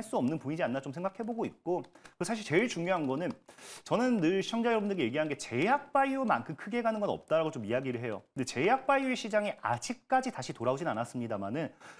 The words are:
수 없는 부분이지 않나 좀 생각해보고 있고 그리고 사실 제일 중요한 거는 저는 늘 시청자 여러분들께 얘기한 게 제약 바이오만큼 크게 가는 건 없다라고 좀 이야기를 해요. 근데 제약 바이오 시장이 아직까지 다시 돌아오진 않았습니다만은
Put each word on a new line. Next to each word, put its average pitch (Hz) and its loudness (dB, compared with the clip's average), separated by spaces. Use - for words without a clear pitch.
수 254 -2
없는 160 2
부분이지 160 -4
않나 240 0
좀 143 -6
생각해보고 214 -4
있고 175 -4
그리고 - -12
사실 214 -2
제일 202 4
중요한 175 0
거는 135 0
저는 226 2
늘 185 4
시청자 233 0
여러분들께 202 2
얘기한 147 2
게 143 -4
제약 214 0
바이오만큼 269 2
크게 233 -4
가는 220 0
건 202 0
없다라고 156 2
좀 123 -6
이야기를 120 0
해요. 110 -4
근데 131 -2
제약 208 2
바이오 269 2
시장이 208 0
아직까지 247 0
다시 - -6
돌아오진 135 0
않았습니다만은 117 -2